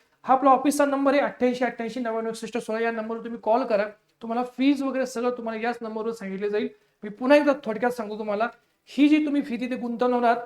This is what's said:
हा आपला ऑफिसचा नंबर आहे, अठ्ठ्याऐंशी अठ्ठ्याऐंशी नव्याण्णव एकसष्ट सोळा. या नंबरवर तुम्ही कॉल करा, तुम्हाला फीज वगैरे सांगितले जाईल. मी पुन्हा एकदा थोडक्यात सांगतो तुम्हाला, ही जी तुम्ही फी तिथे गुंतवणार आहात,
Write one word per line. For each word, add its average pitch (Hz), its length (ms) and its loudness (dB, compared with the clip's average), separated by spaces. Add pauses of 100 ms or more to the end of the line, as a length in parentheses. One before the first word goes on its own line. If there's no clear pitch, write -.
(220)
हा 247 120 4
आपला 262 160 6
ऑफिसचा 277 340 4
नंबर 269 280 2
आहे, 285 80 4
अठ्ठ्याऐंशी 247 440 0
अठ्ठ्याऐंशी 240 360 -6
नव्याण्णव 226 300 -4
एकसष्ट 220 280 -6
सोळा. 226 220 -4
या 233 100 0
नंबरवर 226 340 -6
तुम्ही 233 180 -10
कॉल 233 200 2
करा, 214 220 0 (380)
तुम्हाला 233 200 -4
फीज 269 400 2
वगैरे 262 240 -2
सांगितले 226 1400 -6
जाईल. 226 180 -2 (360)
मी 208 60 -10
पुन्हा 254 280 4
एकदा 294 140 2 (120)
थोडक्यात 220 260 -2
सांगतो 214 280 -8
तुम्हाला, 214 300 -2 (380)
ही 285 220 4
जी 302 180 4
तुम्ही 285 160 0
फी 233 140 -6
तिथे 254 200 -4
गुंतवणार 240 460 0
आहात, 233 240 4